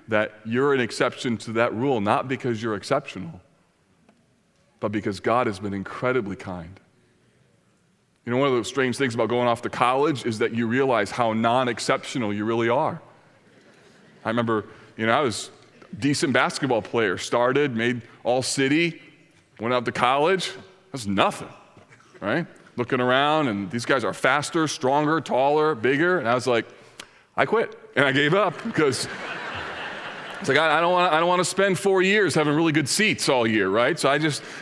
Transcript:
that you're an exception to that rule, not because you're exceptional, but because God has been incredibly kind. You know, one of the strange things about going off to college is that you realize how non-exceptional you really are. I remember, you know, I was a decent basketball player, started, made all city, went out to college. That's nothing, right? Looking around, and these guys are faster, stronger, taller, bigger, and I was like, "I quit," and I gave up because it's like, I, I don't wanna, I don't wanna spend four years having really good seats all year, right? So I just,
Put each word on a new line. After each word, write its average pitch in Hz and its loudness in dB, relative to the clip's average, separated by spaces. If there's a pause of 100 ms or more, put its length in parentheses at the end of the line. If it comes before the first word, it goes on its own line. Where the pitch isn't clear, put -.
that 107 0 (100)
you're 131 2
an 131 2
exception 120 -2
to 113 -10
that 113 2
rule, 120 0
not 120 0
because 120 -4
you're 110 -4
exceptional, 95 -6 (1400)
but 107 -2
because 104 -4
God 117 2
has 98 -6
been 101 -8
incredibly 98 -4
kind. 90 -12 (1500)
You 117 -4
know, 120 0
one 139 2
of 127 2
the 117 0
strange 127 -2
things 127 -2
about 113 0
going 123 2
off 117 0
to 110 -4
college 131 0
is 113 -4
that 113 0
you 117 -2
realize 117 2
how 117 0
non-exceptional 120 0
you 104 -4
really 113 0
are. 135 0 (1200)
I 110 -4
remember, 113 0 (300)
you 110 -2
know, 113 4
I 143 4
was 117 -4 (420)
a - -16
decent 139 0
basketball 127 2
player, 110 0
started, 131 0
made 117 -2 (200)
all 123 0
city, 151 0 (580)
went 117 -2
out 123 0
to 117 -4
college. 147 2 (400)
That's 117 -8
nothing, 123 0 (680)
right? 123 -2 (320)
Looking 123 0
around, 139 2
and 101 -4
these 117 -6
guys 131 0
are 98 -2
faster, 147 0
stronger, 147 0
taller, 151 2
bigger, 143 2
and 123 -2
I 120 4
was 123 -2
like, 120 2 (680)
"I - 2
quit," - 0 (200)
and 139 4
I 135 2
gave 147 2
up 196 0
because 156 0 (1300)
it's - -6
like, 135 4
I, 156 4
I - 2
don't 175 2
wanna, 180 4
I 160 4
don't 175 2
wanna 180 2
spend 196 2
four 190 2
years 190 2
having 151 2
really 165 2
good 147 0
seats 208 0
all 127 4
year, 110 2
right? 120 2
So 139 2
I 143 2
just, 151 -2 (200)